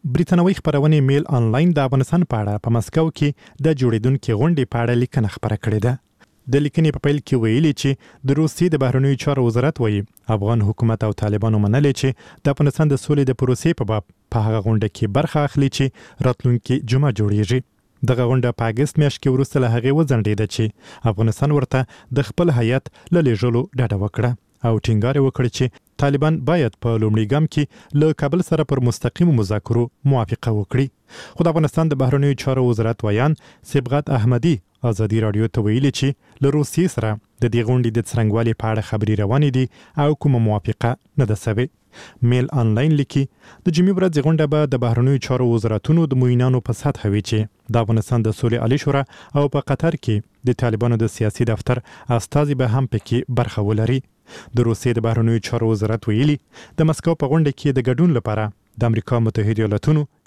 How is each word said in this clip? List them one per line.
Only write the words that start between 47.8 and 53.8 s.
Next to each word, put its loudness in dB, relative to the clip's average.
افغانستان 0
د -2
سولې 0
عالي 0
شورا 0
او 2
په -2
قطر 0
کې 0
د -2
طالبانو 0
د 0
سیاسي 0
دفتر -2
استازي -2
به 0
هم 0
پکې -2
برخه -2
ولري. 0